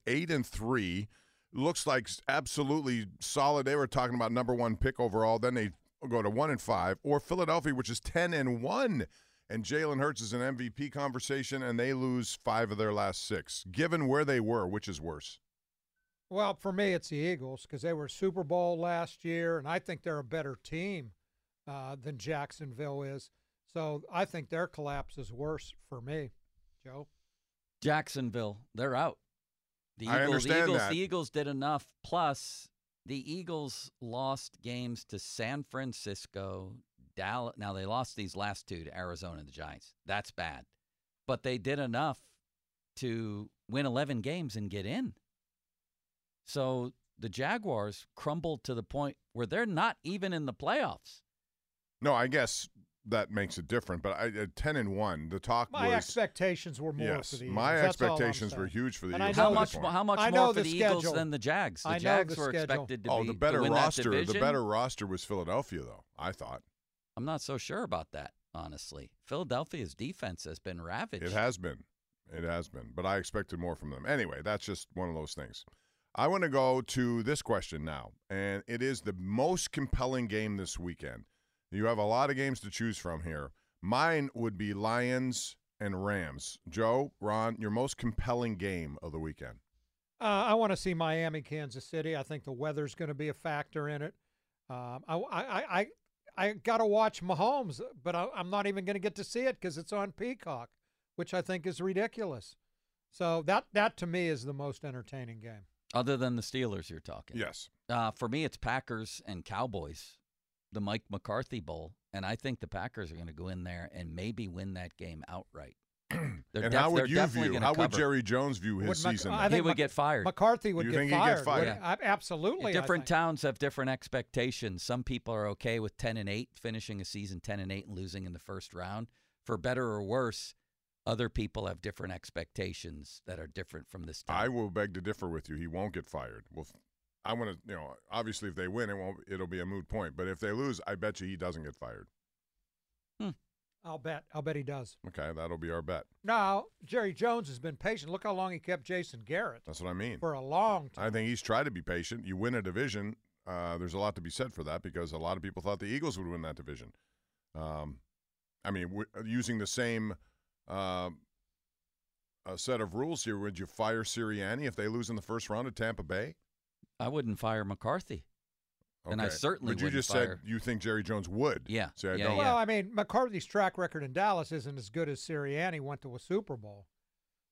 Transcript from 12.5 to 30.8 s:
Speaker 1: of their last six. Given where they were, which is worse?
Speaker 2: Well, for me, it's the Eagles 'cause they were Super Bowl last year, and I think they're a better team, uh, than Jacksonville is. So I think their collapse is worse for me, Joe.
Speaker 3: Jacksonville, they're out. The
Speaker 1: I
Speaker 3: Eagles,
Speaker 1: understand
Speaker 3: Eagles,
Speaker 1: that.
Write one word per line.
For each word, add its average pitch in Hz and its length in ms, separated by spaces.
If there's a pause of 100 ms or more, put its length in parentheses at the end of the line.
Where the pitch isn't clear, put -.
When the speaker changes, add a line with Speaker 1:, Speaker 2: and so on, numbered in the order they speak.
Speaker 1:
of 101 60
their 104 160
last 98 340
six. - 420
Given 156 380
where 147 160
they 135 160
were, 110 260
which 104 220
is 78 140
worse? 78 360 (920)
Speaker 2:
Well, 190 240
for 196 180
me, 190 220
it's - 160
the 147 80
Eagles 135 520
'cause 131 120
they 170 100
were 151 160
Super 190 340
Bowl 175 380
last 170 440
year, 170 340
and 139 100
I 175 100
think - 240
they're 160 160
a 135 60
better 139 400
team, 160 480 (560)
uh, 139 320
than 117 160
Jacksonville 143 840
is. 135 280 (440)
So 151 360
I 185 140
think 156 240
their 165 180
collapse 143 520
is 110 120
worse 143 440 (140)
for 127 120
me, 139 320 (500)
Joe. 139 260 (760)
Speaker 3:
Jacksonville, 123 800 (120)
they're 123 220
out. 147 220 (800)
The 113 100
Speaker 1:
I 123 140
Speaker 3:
Eagles, 143 240
Speaker 1:
understand 160 160
Speaker 3:
Eagles, - 160
Speaker 1:
that. 101 120